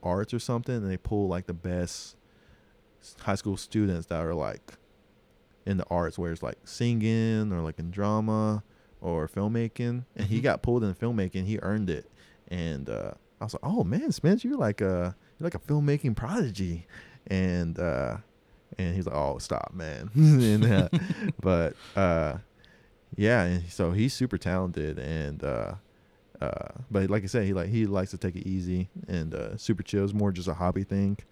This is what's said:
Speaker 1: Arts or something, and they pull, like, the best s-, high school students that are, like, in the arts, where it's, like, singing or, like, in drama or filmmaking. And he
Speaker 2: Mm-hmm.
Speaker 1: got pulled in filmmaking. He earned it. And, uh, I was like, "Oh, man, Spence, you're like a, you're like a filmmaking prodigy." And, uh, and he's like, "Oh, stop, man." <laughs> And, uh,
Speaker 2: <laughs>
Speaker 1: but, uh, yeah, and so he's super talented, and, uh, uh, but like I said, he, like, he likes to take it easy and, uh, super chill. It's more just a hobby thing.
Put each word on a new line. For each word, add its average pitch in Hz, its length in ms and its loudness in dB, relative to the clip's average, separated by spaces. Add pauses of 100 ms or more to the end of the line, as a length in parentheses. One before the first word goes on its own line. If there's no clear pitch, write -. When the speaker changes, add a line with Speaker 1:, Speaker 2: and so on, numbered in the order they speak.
Speaker 1:
Arts 95 320 -2
or 117 60 -2
something, 120 360 -2
and 104 140 -2
they 92 80 -2
pull, 101 300 0
like, 90 200 -2
the 90 60 -4
best 87 640 -4 (880)
s-, - 200 -20
high 101 140 0
school 98 220 -2
students 95 500 0
that 85 180 -4
are, 82 80 -2
like, 65 400 -6 (920)
in 98 120 0
the - 120 -2
arts, 85 280 0
where 85 140 -2
it's, 82 120 -6
like, - 220 -6
singing 113 880 0
or, 85 80 -2
like, 78 180 -4
in 85 120 -6
drama 107 720 0 (380)
or 82 260 -2
filmmaking. 117 760 -2 (120)
And 107 120 -2
he 110 100 0
Speaker 2:
Mm-hmm. 117 60 0
Speaker 1:
got 120 200 2
pulled 120 200 2
in 98 120 0
filmmaking. 98 500 -2
He 104 160 -2
earned 101 280 0
it. 73 200 -4 (380)
And, 80 420 -4
uh, 50 220 -6 (280)
I - 60 -10
was 107 80 -6
like, - 100 -10
"Oh, 208 200 2
man, 196 300 0
Spence, 185 300 4
you're 269 140 -2
like 110 240 0
a, 90 340 0 (220)
you're 156 80 -6
like - 100 -4
a - 40 -6
filmmaking 143 560 0
prodigy." 98 720 -2 (400)
And, 90 500 0
uh, 67 400 0 (600)
and 90 180 0
he's 90 100 0
like, - 100 -4
"Oh, 71 220 0
stop, - 360 -6
man." 78 380 -8
<laughs> 110 40 -2
And, 127 500 8
uh, 95 240 6 (240)
Speaker 2:
<laughs> - 280 -4
Speaker 1:
but, 87 340 2 (200)
uh, 82 420 2 (800)
yeah, 107 280 4
and 87 260 0
so 87 220 0
he's 110 220 2
super 123 240 -2
talented, 87 600 -2
and, 73 460 -4
uh, 57 320 -4 (680)
uh, - 280 -6 (200)
but 95 200 2
like 101 140 2
I 95 40 -4
said, 110 180 0
he, 98 80 2
like, 90 160 -2
he 113 160 2
likes 98 260 0
to 92 60 -8
take 90 200 -4
it - 100 -8
easy 92 420 -2 (180)
and, 82 260 -2
uh, 71 240 -6
super 101 260 0
chill. 101 220 0
It's 101 80 -2
more 104 180 2
just 90 160 -4
a 87 60 0
hobby 90 300 0
thing. 98 340 0 (140)